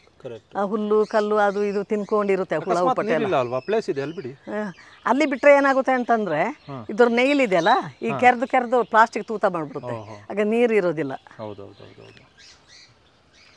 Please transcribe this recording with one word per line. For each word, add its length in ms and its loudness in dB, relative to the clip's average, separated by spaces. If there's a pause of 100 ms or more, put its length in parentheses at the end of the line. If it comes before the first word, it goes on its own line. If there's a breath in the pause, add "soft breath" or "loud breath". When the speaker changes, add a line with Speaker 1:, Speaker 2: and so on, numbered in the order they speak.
(220)
Speaker 1:
ಕರೆಕ್ಟ್. 340 -14
Speaker 2:
ಆ 60 -2
ಹುಲ್ಲು, 440 0
ಕಲ್ಲು 300 0
ಅದು 280 0
ಇದು 200 -2
ತಿನ್ಕೊಂಡಿರುತ್ತೆ, 720 -2
ಹುಳ 80 -4
Speaker 1:
ಅಕಸ್ಮಾತ್ 200 0
Speaker 2:
ಹುಪ್ಪಟೆ 220 0
ಎಲ್ಲ. 120 0
Speaker 1:
ನೀರಿಲ್ಲ 180 0
ಅಲ್ವಾ? 220 -2
ಪ್ಲೇಸ್ 320 -4
ಇದೆ, 120 -4
ಅಲ್ಲಿ 140 -8
ಬಿಡಿ. 160 -10
Speaker 2:
ಹಾ. 420 -10 (320 loud breath)
ಅಲ್ಲಿ 200 2
ಬಿಟ್ರೆ 300 6
ಏನಾಗುತ್ತೆ 360 2
ಅಂತಂದ್ರೆ, 500 0
Speaker 1:
ಹಾ. 480 -8
Speaker 2:
ಇದ್ರ 180 4
ನೈಲ್ 320 2
ಇದೆಯಲ್ಲ, 280 2 (340)
ಈ 60 -4
Speaker 1:
ಹಾ. 100 -2
Speaker 2:
ಕೆರ್ದು 280 4
ಕೆರ್ದು 380 0
ಪ್ಲಾಸ್ಟಿಕ್ 440 2
ತೂತ 160 -6
ಮಾಡ್ಬಿಡುತ್ತೆ. 500 -8
Speaker 1:
ಓಹೋ. 200 -12 (160)
Speaker 2:
ಆಗ 140 -4
ನೀರು 300 0
ಇರೋದಿಲ್ಲ. 380 0
Speaker 1:
ಹೌದು, 500 -14
ಹೌದು, 220 -20
ಹೌದು, 180 -20
ಹೌದು. 260 -20 (1300)